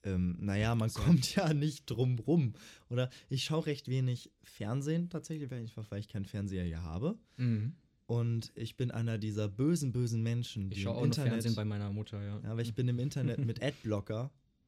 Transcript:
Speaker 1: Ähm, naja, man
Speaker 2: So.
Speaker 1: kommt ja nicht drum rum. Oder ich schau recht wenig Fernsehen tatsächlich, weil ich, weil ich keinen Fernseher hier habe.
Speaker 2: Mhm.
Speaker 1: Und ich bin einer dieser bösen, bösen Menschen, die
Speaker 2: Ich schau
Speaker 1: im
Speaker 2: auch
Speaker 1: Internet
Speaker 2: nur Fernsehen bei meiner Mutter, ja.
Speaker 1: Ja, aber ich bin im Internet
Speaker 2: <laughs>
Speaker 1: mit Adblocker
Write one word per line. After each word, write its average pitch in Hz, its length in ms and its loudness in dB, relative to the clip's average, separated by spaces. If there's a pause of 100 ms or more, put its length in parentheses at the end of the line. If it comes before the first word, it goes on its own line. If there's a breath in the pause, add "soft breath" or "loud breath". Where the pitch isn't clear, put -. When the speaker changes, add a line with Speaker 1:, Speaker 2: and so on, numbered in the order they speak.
Speaker 1:
Ähm, 92 340 2
naja, 104 380 2
man 113 140 2
Speaker 2:
So. - 100 -6
Speaker 1:
kommt 143 340 6
ja 160 180 4
nicht 151 340 0
drum 123 340 2
rum. 139 340 4 (340 loud breath)
Oder 127 220 0 (200 loud breath)
ich 135 140 -2
schau 156 140 0
recht 151 300 -4
wenig 127 420 0 (140)
Fernsehen 143 680 -2
tatsächlich, 151 400 -8
weil 123 140 -6
ich, 110 120 -10
weil 104 240 -8
ich - 80 -10
keinen 101 180 -6
Fernseher 98 380 -2
hier 82 180 -2
habe. 101 360 -4 (180 soft breath)
Speaker 2:
Mhm. 117 380 0 (320)
Speaker 1:
Und 117 480 0
ich 113 220 -8
bin 123 160 0
einer 113 260 0
dieser 107 300 0
bösen, 139 440 2
bösen 117 300 2
Menschen, 113 480 -2
die 92 60 -4
Speaker 2:
Ich 98 80 -2
schau - 80 0
Speaker 1:
im 117 60 0
Speaker 2:
auch 123 60 2
Speaker 1:
Internet 120 280 4
Speaker 2:
nur 113 100 0
Fernsehen 113 140 2
bei 107 80 0
meiner 104 280 -2
Mutter, 104 300 -4
ja. 101 220 -6
Speaker 1:
Ja, 104 80 -4
aber 117 100 -2
ich 113 120 -4
bin 123 140 2
im 123 120 2
Internet 127 380 0
Speaker 2:
<laughs> 143 60 0
Speaker 1:
mit 113 180 -2
Adblocker 113 680 -2 (380)